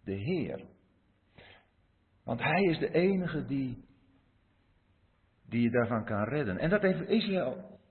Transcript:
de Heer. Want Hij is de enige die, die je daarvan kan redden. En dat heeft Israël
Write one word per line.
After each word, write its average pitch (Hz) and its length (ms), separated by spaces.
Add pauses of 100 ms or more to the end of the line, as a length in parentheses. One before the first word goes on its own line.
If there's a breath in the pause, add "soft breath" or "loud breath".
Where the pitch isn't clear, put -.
de 98 100
Heer. 104 520 (1600 loud breath)
Want 120 180
Hij 156 220
is 165 160
de 151 120
enige 170 540
die, 131 400 (1600)
die 117 120
je 117 80
daarvan 117 360
kan 104 180
redden. 107 340
En 160 120
dat 208 120
heeft 170 280
Israël 190 680 (120)